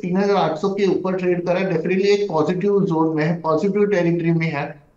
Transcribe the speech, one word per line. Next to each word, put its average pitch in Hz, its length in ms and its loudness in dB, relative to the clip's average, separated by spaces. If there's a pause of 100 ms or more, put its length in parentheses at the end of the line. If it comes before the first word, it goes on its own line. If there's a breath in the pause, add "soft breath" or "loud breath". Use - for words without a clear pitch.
तीन 180 140 -2
हज़ार 202 200 2
आठ 156 200 0
सौ 196 120 -2
के 196 180 0
ऊपर 185 280 0
trade 175 320 -2
कर 175 60 0
रहा 185 100 0
है, 175 80 -2
definitely 180 340 0
एक 202 260 2
positive 180 540 0
zone 160 320 0
में 151 80 0
है, 165 160 -2
positive 190 460 0
territory 170 460 0
में 160 200 0
है। 143 300 -8 (140)